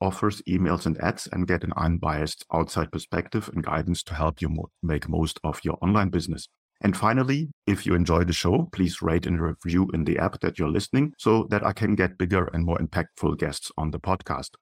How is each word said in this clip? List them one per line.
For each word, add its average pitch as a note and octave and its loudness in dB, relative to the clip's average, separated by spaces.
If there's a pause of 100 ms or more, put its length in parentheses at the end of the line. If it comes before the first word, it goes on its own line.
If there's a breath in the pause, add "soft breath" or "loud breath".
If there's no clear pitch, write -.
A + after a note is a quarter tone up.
offers, G2 0
emails, F2 2
and E2 0
ads - -2
and F2+ -2
get F2 0
an E2+ -4
unbiased E2 0
outside E2 0
perspective - -4
and D#2 -2
guidance D#2+ -2
to - -10
help D#2 -2
you E2 -2
mo-, D#2+ -4 (140)
make D#2 -2
most D#2+ 0
of D2+ -4
your D#2+ -2
online G2 4
business. E2+ -4 (320)
And G2+ 2
finally, C3 2 (160)
if G2 0
you - 2
enjoy E2+ 4
the E2+ 2
show, F2 2
please F#2 0
rate E2+ 2
and E2 0
review E2+ 0
in E2 0
the D#2 0
app - -2
that - -4
you're D#2+ 0
listening B2+ 0
so A2 2
that G#2 0
I G#2 2
can G#2 0
get F#2 0
bigger F#2 2
and E2+ 0
more E2+ 2
impactful D#2+ -2
guests C#2+ -4
on D#2 -2
the E2 -6
podcast. E2 -4 (120)